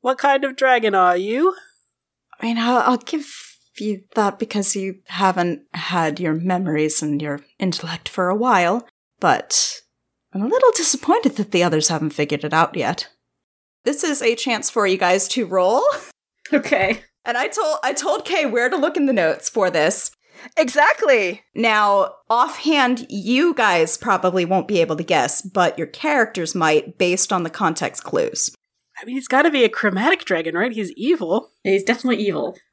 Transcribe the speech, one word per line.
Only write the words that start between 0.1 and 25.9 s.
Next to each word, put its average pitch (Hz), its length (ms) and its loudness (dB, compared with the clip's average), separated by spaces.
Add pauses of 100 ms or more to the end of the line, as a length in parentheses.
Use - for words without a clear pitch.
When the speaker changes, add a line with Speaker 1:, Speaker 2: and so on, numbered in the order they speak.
Speaker 1:
kind 277 260 2
of 262 100 -4
dragon 240 400 2
are 180 220 4
you? 254 400 0 (840)
Speaker 2:
I 226 60 -4
mean, 233 120 -2
I'll, 240 200 2
I'll 247 180 2
give 285 300 -6 (520)
you 208 240 -6 (120)
that 202 240 0
because 208 380 -2
you 190 300 -8
haven't 180 560 -2 (120)
had 165 460 -4
your 160 140 -2
memories 165 680 -2
and 147 180 -2
your 147 200 -6 (180)
intellect 170 500 -6
for 180 200 -2
a 190 80 0
while, 214 500 2 (340)
but - 600 0 (520)
I'm 196 100 -4
a 233 60 -2
little 494 240 4
disappointed 339 640 0
that - 160 -4
the 175 100 4
others 160 260 2
haven't 156 220 -2
figured 147 340 -4
it 151 80 -4
out 160 240 2
yet. 151 320 -4 (760)
This 285 200 4
is 285 160 0
a 233 140 2
chance 226 340 -2
for 208 180 0
you 190 120 2
guys 190 300 2
to 233 180 -2
roll. 185 420 2
<laughs> - 640 -8
Speaker 3:
Okay. 220 500 0 (220)
Speaker 2:
And 240 140 -4
I 277 100 -2
told, 311 340 -2
I 269 100 0
told 285 320 -2
Kay 320 220 0
where 240 220 0
to 359 80 0
look 294 200 0
in 285 100 2
the 269 60 2
notes 170 360 0
for 190 220 0
this. 160 400 2 (460)
Speaker 4:
Exactly. 277 840 2 (120)
Speaker 2:
Now, 208 600 2 (140)
offhand, 254 800 0
you 254 460 0
guys 175 420 2
probably 185 480 0
won't 180 240 -2
be 202 120 2
able 160 160 0
to 170 60 -6
guess, 151 400 0
but 180 360 0
your 160 100 -4
characters 226 680 -2